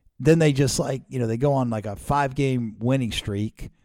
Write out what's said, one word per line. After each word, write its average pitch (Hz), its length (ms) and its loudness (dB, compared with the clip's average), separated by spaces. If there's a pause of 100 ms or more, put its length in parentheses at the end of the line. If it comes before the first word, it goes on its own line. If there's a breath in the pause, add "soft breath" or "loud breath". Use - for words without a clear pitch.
(180 soft breath)
then 156 220 6
they 156 120 4
just, 139 280 2
like, 139 280 -4
you 131 120 -6
know, 113 80 -2
they 113 80 -2
go 139 160 0
on, 127 180 0
like, 107 160 -4
a 101 80 -8
five-game 131 840 -2
winning 123 320 0
streak, - 580 -6 (140)